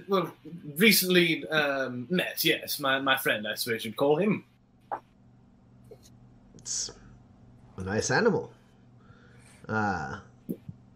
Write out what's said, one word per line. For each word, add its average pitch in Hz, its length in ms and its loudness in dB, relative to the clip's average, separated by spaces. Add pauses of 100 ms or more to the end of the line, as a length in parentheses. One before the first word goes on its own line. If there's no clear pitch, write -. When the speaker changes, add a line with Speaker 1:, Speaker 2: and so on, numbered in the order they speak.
Speaker 1:
well, 190 240 0 (460)
recently, 180 720 4
um, 135 600 -2
met, - 340 -2
yes. 143 360 0
My, 135 200 0
my 135 180 2
friend, 110 300 -2
I 107 80 -4
suppose 117 300 -4
you'd 113 120 -8
call 147 200 4
him. 185 280 0 (2000)
Speaker 2:
It's - 360 -6 (880)
a 92 60 -8
nice 101 280 0
animal. 156 400 2 (1160)
Uh, 95 520 -2 (760)